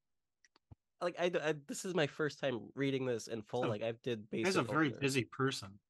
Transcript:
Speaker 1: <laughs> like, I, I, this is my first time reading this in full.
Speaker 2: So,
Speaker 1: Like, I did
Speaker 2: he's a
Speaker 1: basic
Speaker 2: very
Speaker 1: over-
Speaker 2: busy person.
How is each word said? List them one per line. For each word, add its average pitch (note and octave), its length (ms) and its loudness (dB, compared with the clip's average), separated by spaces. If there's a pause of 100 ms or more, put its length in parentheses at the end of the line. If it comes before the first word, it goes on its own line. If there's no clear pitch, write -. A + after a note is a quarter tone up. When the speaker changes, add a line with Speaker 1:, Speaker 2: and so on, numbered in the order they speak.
(420)
Speaker 1:
<laughs> - 580 -20
like, F3 180 -2
I, F3+ 120 2 (120)
I, D#3 120 2 (120)
this G#3+ 200 -8
is F#3 80 -2
my E3 120 4
first D3 320 -2
time B2 220 0 (140)
reading C3+ 320 0
this A#2+ 220 -2
in A2+ 140 -4
full. B2 200 -2
Speaker 2:
So, B2+ 60 2
Speaker 1:
Like, A2 140 -2
I A#2 200 -2
did A2+ 280 -2
Speaker 2:
he's F3+ 260 2
a D#3+ 60 6
Speaker 1:
basic A#2 80 -2
Speaker 2:
very D3+ 200 4
Speaker 1:
over- - 100 -6
Speaker 2:
busy C3+ 240 2
person. G#2+ 540 -2 (120)